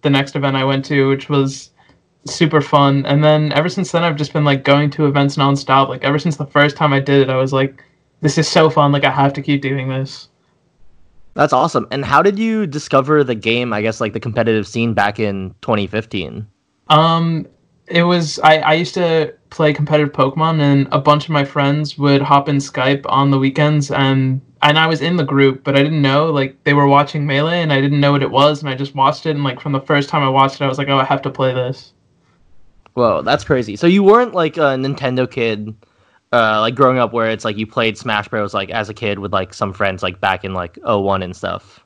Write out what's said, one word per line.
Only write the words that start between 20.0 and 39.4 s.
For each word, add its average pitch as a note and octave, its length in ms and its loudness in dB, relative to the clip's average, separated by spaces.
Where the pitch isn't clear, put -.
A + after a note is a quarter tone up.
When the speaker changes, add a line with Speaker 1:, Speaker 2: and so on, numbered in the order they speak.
Speaker 1:
Pokemon, D#3 480 -4
and C#3 320 2
a C#3 80 0
bunch D3 260 0
of - 40 -10
my C#3+ 160 0
friends C#3+ 540 -2
would C#3 240 2
hop C#3+ 260 2
in C#3 80 0
Skype C#3 480 -2
on C#3 240 2
the C#3 80 4
weekends, C#3+ 540 0
and, C3+ 500 0
and D3 160 4
I D#3+ 80 2
was D#3+ 140 -2
in E3+ 160 -2
the D#3+ 60 0
group, C#3 400 2
but C#3 120 0
I C#3 80 4
didn't D3+ 180 0
know, C#3+ 300 2
like, C3+ 320 -4
they C#3+ 100 2
were C#3+ 140 4
watching C#3+ 400 2
Melee, D#3 340 -2
and D#3 100 -2
I C3+ 100 2
didn't C#3+ 180 0
know C#3+ 140 4
what C#3 100 0
it - 80 -2
was, C#3+ 300 2
and C#3+ 80 -8
I C3 40 -4
just C#3 220 -8
watched C#3+ 320 -2
it, D3+ 80 -2
and, C#3+ 80 -4
like, C3 180 -6
from C#3+ 120 -6
the C3+ 80 -2
first C#3+ 280 -2
time D3 140 -2
I C3+ 60 0
watched C3+ 300 0
it, C#3+ 40 -6
I C#3 40 0
was C3 120 -4
like, C#3 100 -4
"Oh, C#3 80 2
I C3+ 60 2
have C3+ 180 -2
to C#3+ 80 -6
play C3 240 -2
this." B2+ 380 -8
Speaker 2:
Whoa, G#2+ 260 0
that's B2+ 220 -2
crazy. A2+ 320 -2
So E3+ 120 0
you G3 160 4
weren't, A3 300 4
like, D#3+ 220 -2
a C#3 240 0
Nintendo C3 500 -2
kid, A2 460 -4
uh, A2 300 2
like, A#2+ 140 -2
growing B2+ 220 4
up A#2 140 0
where A2+ 180 0
it's, A2 160 -6
like, G#2+ 120 -6
you G#2+ 100 -6
played A2+ 300 -2
Smash G#2+ 320 -4
Bros, G#2 240 -4
like, G2 160 -4
as G#2+ 200 -6
a G#2+ 40 -10
kid G2+ 260 -6
with, G2 140 -8
like, F#2+ 200 -2